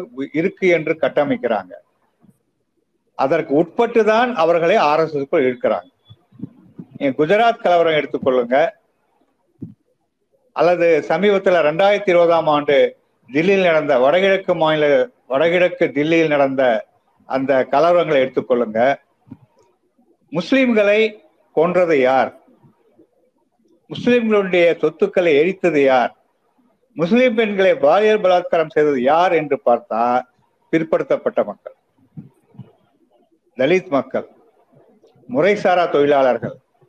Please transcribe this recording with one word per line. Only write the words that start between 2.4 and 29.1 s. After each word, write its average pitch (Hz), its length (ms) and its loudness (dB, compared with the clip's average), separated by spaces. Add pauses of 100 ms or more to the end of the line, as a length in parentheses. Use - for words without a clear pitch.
அதற்கு 135 360 -2
உட்பட்டுதான் 226 800 0
அவர்களை 165 480 0
ஆர் 151 200 2
எஸ் 151 120 -6
எஸ்-க்குள் 139 320 -2
இழுக்கிறாங்க. 123 440 -4 (1000)
நீங்க 135 240 -4
குஜராத் 214 480 0
கலவரம் 170 340 2
எடுத்துக்கொள்ளுங்க, 127 600 -2 (2000)
அல்லது 170 300 0 (180)
சமீபத்துல 185 580 0
ரெண்டாயிரத்தி 196 500 0
இருபதாம் 170 360 2
ஆண்டு 147 280 0 (520)
தில்லியில் 180 400 0
நடந்த 151 300 0
வடகிழக்கு 185 560 0
மாநில, 156 300 0 (420)
வடகிழக்கு 170 640 0
தில்லியில் 151 440 0
நடந்த 135 280 0 (680)
அந்த 135 240 -4 (140)
கலவரங்களை 156 540 2
எடுத்துக்கொள்ளுங்க. 120 600 -2 (1500)
முஸ்லிம்களை 214 680 0 (560)
கொன்றது 170 420 2
யார்? 127 320 2 (1600)
முஸ்லிம்களுடைய 208 760 0 (100)
சொத்துக்களை 180 580 0
எரித்தது 156 480 0
யார்? 131 300 2 (840)
முஸ்லிம் 220 380 0
பெண்களை 202 420 0
பாலியல் 202 460 2
பலாத்காரம் 180 500 0
செய்தது 147 300 0
யார் 165 320 2